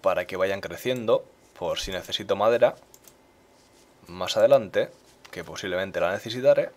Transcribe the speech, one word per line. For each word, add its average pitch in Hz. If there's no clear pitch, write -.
para 90
que 95
vayan 95
creciendo, 120
por 80
si -
necesito 95
madera 117
más 90
adelante, 110
que 87
posiblemente 90
la 85
necesitaré. 127